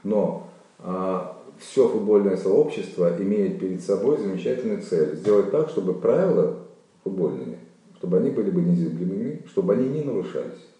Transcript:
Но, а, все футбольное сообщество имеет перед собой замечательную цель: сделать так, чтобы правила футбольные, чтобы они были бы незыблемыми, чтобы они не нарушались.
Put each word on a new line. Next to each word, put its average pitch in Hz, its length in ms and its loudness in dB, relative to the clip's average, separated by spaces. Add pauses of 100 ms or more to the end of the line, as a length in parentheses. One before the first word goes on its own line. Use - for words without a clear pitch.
Но, - 460 -2 (300)
а, 92 580 -6 (220)
все - 300 2
футбольное 101 480 4
сообщество 92 840 2
имеет 98 400 0
перед 92 220 -4
собой 104 360 2
замечательную 104 640 -4
цель: 80 340 0
сделать 101 340 4
так, 156 180 2
чтобы 92 260 -2
правила 147 600 2 (460)
футбольные, 82 560 -4 (380)
чтобы 90 220 0
они - 120 2
были 98 200 -2
бы 87 120 0
незыблемыми, 87 880 -2
чтобы 95 260 0
они 127 140 2
не 151 140 -2
нарушались. - 640 -6 (140)